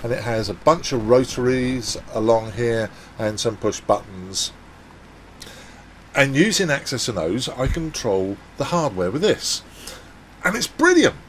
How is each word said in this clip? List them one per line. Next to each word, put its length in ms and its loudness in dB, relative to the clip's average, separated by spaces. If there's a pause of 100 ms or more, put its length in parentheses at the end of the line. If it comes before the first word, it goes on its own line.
and 80 -4
it 120 -4
has 260 -2
a 40 -4
bunch 380 2
of 160 -2
rotaries 880 2 (180)
along 400 2
here 360 -2 (280)
and 220 -4
some 160 -2
push 240 -4
buttons. 720 -4 (1700)
And 160 4
using 360 4
Access 400 -4
and 80 -4
O's, 320 -2
I 180 -2
control 680 -2 (180)
the 80 -4
hardware 480 0
with 100 -4
this. 420 0 (840)
And 100 0
it's 100 -2
brilliant. 500 4 (140)